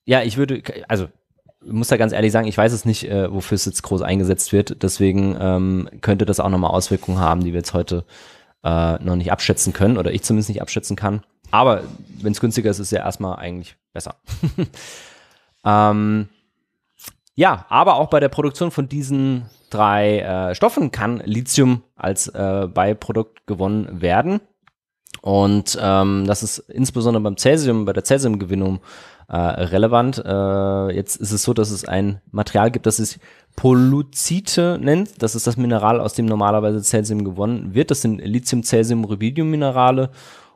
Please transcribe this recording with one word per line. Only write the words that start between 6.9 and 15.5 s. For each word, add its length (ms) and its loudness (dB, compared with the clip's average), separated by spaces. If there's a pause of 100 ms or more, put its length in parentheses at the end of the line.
haben, 240 2
die 80 -2
wir 80 -4
jetzt 140 -6
heute, 320 -2 (580)
äh, 400 0
noch 140 0
nicht 160 -2
abschätzen 400 0
können 240 2
oder 160 -2
ich 100 -4
zumindest 240 0
nicht 140 -6
abschätzen 340 -6
kann. 280 -4 (280)
Aber 320 4 (380)
wenn's 180 -2
günstiger 300 0
ist, 100 -2
ist 140 -8
ja 60 0
erstmal 380 -6
eigentlich 380 -12 (160)
besser. 240 -12 (400)
<laughs> 1120 -12